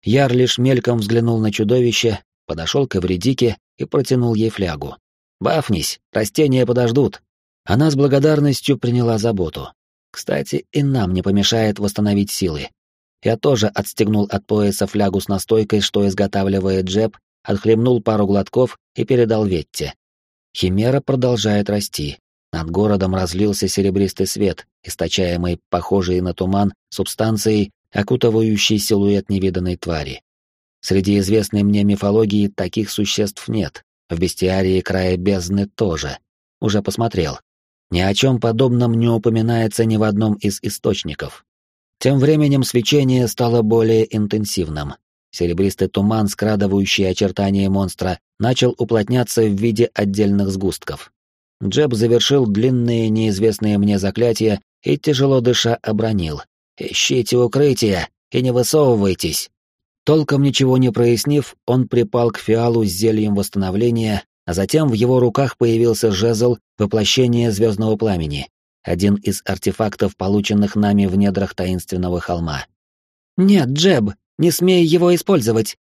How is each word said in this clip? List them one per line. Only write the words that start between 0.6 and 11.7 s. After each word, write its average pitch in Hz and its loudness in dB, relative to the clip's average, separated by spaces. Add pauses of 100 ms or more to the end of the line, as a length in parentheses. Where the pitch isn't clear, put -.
взглянул 117 0
на 110 0
чудовище, 113 0 (260)
подошёл 82 -2
к - -6
Эвредике 92 0 (220)
и 135 -4
протянул 123 0
ей 110 0
флягу. 82 -6 (440)
"Бафнись, 113 -2 (120)
растения 127 2
подождут". 120 0 (420)
Она 147 2
с 139 0
благодарностью 143 2
приняла 120 0
заботу. 95 -4 (400)
"Кстати, - -6
и 147 0
нам 117 0
не 90 0
помешает 101 0